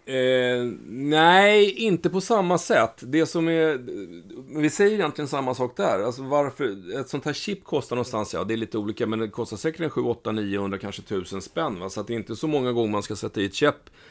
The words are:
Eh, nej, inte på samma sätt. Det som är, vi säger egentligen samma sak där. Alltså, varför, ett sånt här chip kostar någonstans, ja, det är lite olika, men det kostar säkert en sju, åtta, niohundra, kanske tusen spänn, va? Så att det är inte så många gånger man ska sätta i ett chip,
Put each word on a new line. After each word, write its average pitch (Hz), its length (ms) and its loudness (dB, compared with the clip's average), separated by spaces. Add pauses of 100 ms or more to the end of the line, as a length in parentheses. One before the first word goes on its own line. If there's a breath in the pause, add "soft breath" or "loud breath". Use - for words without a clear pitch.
Eh, 127 640 2 (180)
nej, 175 800 6
inte 180 380 0
på 185 120 0
samma 180 360 2
sätt. 127 480 2
Det 151 200 4
som 165 220 0
är, 160 320 2 (840)
vi 151 80 4
säger 202 220 4
egentligen 151 360 -2
samma 131 280 -2
sak 123 220 -2
där. 117 260 2
Alltså, 127 200 -4
varför, 131 760 -2
ett 135 100 -8
sånt 143 160 -6
här 151 80 -2
chip - 300 -6
kostar 127 320 -2
någonstans, 117 380 -4
ja, 85 100 -2
det 107 100 -2
är 113 40 0
lite 110 200 -6
olika, 107 300 -4
men 110 120 -2
det 110 80 -2
kostar 110 300 -8
säkert 160 240 -4
en 156 80 -2
sju, 123 120 -2
åtta, 117 300 -2
niohundra, 101 460 -2
kanske 101 240 -10
tusen 95 400 -6
spänn, 135 380 -6
va? 92 100 -8
Så 104 120 -6
att 98 60 -10
det 117 60 -6
är 117 40 -4
inte 110 180 -8
så 160 120 -6
många 131 240 0
gånger 117 200 0
man 104 120 -2
ska 107 120 -8
sätta 107 260 -6
i 98 40 2
ett 98 100 -6
chip, 147 200 2 (360 loud breath)